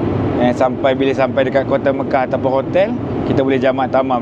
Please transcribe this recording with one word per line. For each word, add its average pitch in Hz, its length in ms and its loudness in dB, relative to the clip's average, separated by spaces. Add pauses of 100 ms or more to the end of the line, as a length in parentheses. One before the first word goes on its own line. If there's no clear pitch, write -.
(440)
Eh, 123 80 4
sampai, 127 400 0
bila 135 240 0
sampai 131 320 0
dekat 131 240 0
kota 139 240 0
Mekah 131 320 0
ataupun 127 240 -2
hotel, 135 400 0 (400)
kita 139 160 0
boleh 135 80 2
jamak 131 400 0
tamam. 131 260 0